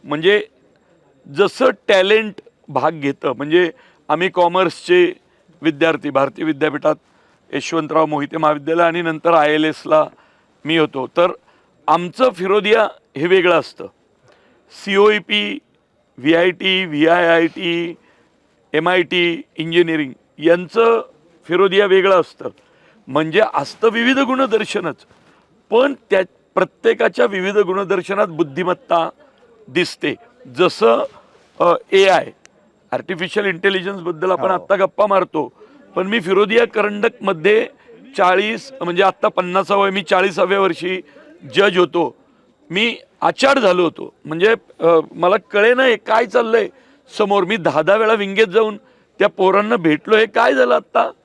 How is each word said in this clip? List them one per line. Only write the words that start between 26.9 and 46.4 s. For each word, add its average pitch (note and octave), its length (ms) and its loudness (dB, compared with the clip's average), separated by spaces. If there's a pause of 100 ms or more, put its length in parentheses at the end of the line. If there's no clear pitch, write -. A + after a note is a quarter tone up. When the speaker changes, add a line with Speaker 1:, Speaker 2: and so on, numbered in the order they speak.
Speaker 1:
विविध G3 320 -2
गुणदर्शनात G3 680 -2
बुद्धिमत्ता E3 840 -4 (580)
दिसते. C#3+ 460 -4 (420)
जसं, G#3 480 2 (560)
अ, E3+ 140 4 (180)
एआय, F#3+ 400 4 (600)
आर्टिफिशियल F#3 520 -6
इंटेलिजन्सबद्दल F#3 840 -4
आपण F3+ 180 -2
Speaker 2:
हो. F#3+ 60 0
Speaker 1:
आत्ता F#3 220 -2
गप्पा G3 300 0
मारतो, F3 460 -2 (420)
पण F#3 120 -2
मी G#3+ 140 -2
फिरोदिया G#3 460 2
करंडकमध्ये G#3 1040 -2 (480)
चाळीस, G3 640 0
म्हणजे F3 220 -2
आत्ता G3 260 0
पन्नासावं F#3+ 560 0
आहे, F#3+ 100 -2
मी G3 80 -4
चाळीसाव्या F#3+ 580 0
वर्षी F#3 420 -4 (520)
जज F#3+ 240 2
होतो. E3 380 0 (540)
मी A3 260 -2 (240)
आचाड C4+ 380 2
झालो F3+ 260 2
होतो, - 300 -8 (100)
म्हणजे, E3+ 300 0 (260)
अ, E3 200 4 (120)
मला F3+ 240 0 (140)
कळेना B3 340 2
हे A#3 120 2
काय A3+ 300 0
चाललंय A3+ 420 0 (500)